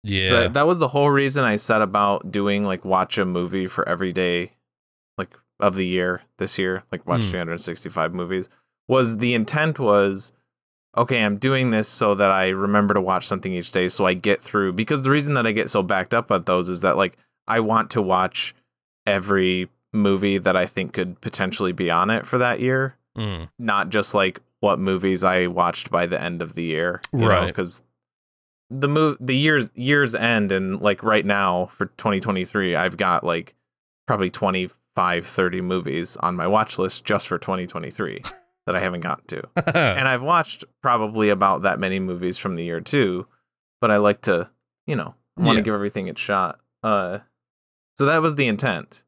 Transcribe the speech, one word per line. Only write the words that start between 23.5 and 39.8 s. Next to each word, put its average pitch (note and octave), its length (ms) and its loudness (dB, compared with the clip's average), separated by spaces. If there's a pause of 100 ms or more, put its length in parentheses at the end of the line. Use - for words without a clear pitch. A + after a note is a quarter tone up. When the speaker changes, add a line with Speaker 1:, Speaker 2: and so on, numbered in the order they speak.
Speaker 2:
not G2+ 300 -2
just, G2+ 260 0
like, F#2+ 240 0 (220)
what G2 180 2
movies F#2+ 460 0
I F2+ 220 2
watched F2 440 -2
by F2 140 0
the F2 160 -4
end E2+ 200 -6
of D#2+ 140 -10
the E2+ 80 -6
year, E2+ 380 -2 (100)
you C3+ 80 -2
know, A2+ 80 2
Speaker 1:
Right. F2+ 260 2
Speaker 2:
'cause F2+ 300 -6 (880)
the C3+ 160 -2
mo-, D3+ 320 2
the B2+ 160 -2
years, C#3+ 380 2
years C3+ 400 0
end, A2 380 0
and, F#2+ 280 -2
like, G2+ 220 0
right G#2+ 240 2
now F#2 420 2
for - 200 -6 (100)
twenty G2+ 220 0
twenty-three, F#2 560 -2
I've F2+ 220 -2
got, F2+ 260 0
like, E2+ 320 -4 (500)
probably G2 240 0
twenty-five, F2+ 960 -2
thirty F#2 340 -2
movies F2 580 -4
on F2+ 180 -2
my E2+ 100 -4
watch G#2+ 320 0
list F#2+ 260 -2
just G2+ 240 -2
for F2 120 -4
twenty F#2 260 -6
twenty-three E2 560 -10 (220)
Speaker 1:
<laughs> - 240 -20
Speaker 2:
that F2+ 80 -2
I F2+ 40 0
haven't F2+ 220 -4
gotten - 260 -8
to. - 280 -10
Speaker 1:
<laughs> D#3 200 -2
Speaker 2:
And C3+ 320 2